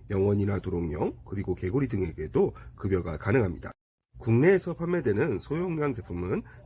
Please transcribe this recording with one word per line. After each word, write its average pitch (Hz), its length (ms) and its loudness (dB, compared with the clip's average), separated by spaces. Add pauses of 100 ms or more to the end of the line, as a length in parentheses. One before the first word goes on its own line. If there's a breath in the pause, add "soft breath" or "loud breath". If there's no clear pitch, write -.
영원이나 101 500 2
도롱뇽, 87 680 -4
그리고 95 300 -4
개구리 117 340 0
등에게도 87 640 0 (240 loud breath)
급여가 85 400 0
가능합니다. 98 560 2 (440)
국내에서 165 580 4
판매되는 139 640 0
소형량 156 540 -2
제품은 98 480 -4 (240 loud breath)